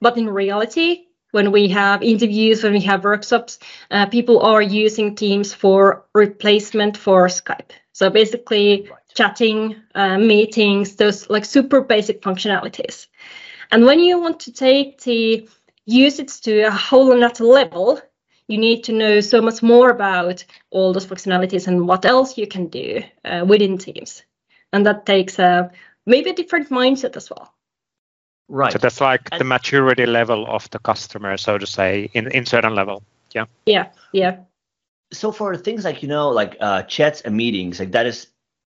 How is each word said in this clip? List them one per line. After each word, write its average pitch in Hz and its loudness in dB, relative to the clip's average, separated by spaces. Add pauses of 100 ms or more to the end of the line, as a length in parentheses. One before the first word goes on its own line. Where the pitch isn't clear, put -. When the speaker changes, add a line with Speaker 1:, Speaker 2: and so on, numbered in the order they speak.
Speaker 1:
but 240 0
in 226 -4
reality, 214 -4 (240)
when 202 0
we 208 4
have 202 0
interviews, 220 0
when 208 0
we 202 2
have 190 0
workshops, 208 -2 (340)
uh, 202 0
people 240 2
are 214 4
using 214 -2
Teams 202 -4
for 196 2 (100)
replacement 208 0
for 185 2
Skype. - -10 (220)
So 190 0
basically 208 0
Speaker 2:
Right. - -20 (160)
Speaker 1:
chatting, 220 -2 (220)
uh, 190 0
meetings, 208 2
those, 208 -6
like, 208 -4
super 269 2
basic 214 -2
functionalities. - -8 (640)
And 226 6
when 285 6
you 349 4
want 330 -4
to 240 -18
take 269 0
the 226 -2 (380)
usage 269 2
to 214 0
a 214 2
whole 262 4
another 240 2
level, 233 2 (460)
you 214 -6
need 226 0
to 226 -6
know 214 2
so 214 2
much 226 -2
more 240 6
about 185 -4 (260)
all 190 0
those 190 -4
functionalities 185 -4
and 175 0
what 185 0
else 254 2
you 208 -4
can 180 -10
do, - -10 (220)
uh, 175 -6
within 196 2
Teams. - -16 (500)
And 202 2
that 208 0
takes, 190 0
uh, 180 2 (380)
maybe 294 2
a 339 -10
different 339 -4
mindset 262 -2
as - -16
well. - -20 (960)
Speaker 2:
Right. 135 -2
Speaker 3:
So - -4
that's - 0
like 131 0
the 170 -10
Speaker 2:
And 131 -4
Speaker 3:
maturity 131 0
level 117 -2
of 110 -8
the 113 -12
customer, 104 -6
so 104 -4
to 98 -8
say, 101 -4
in, 117 -6
in 131 -4
certain 110 -2
level. 98 -6 (320)
Yeah. 113 -6 (200)
Speaker 1:
Yeah, 196 0 (240)
yeah. 185 -2 (760)
Speaker 2:
So 214 -8
for 202 -8
things 214 -8
like, 156 -8
you 147 -10
know, 147 -2
like, 110 -4
uh, 98 -2
chats 147 -2
and 107 -6
meetings, 98 -4
like, 92 -8
that 120 2
is, - -10 (420)